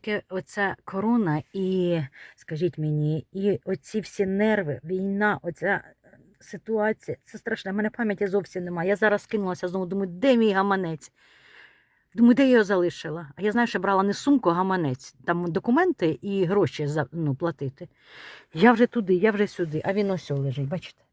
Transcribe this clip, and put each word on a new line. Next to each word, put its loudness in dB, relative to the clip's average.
Таке -6
оця -4
корона 0
і, 0
скажіть -6
мені, 0
і -2
оці -6
всі -4
нерви, 0
війна, -2
оця -4
ситуація, -4
це -18
страшно, -6
в -4
мене 0
пам'яті -2
зовсім -4
немає. -4
Я 2
зараз 2
скинулася -4
знову, -4
думаю, -4
де 4
мій 4
гаманець? 0
Думаю, 6
де 4
я 6
його 6
залишила? -2
А -8
я, 0
знаю, 2
що -4
брала 2
не 2
сумку, 2
а 2
гаманець. -2
Там -2
документи 0
і 0
гроші 0
за, -2
ну, -2
платити. -8
Я 6
вже 4
туди, 0
я 4
вже 0
сюди. -4
А -2
він 0
ось -6
лежить, -2
бачите? -10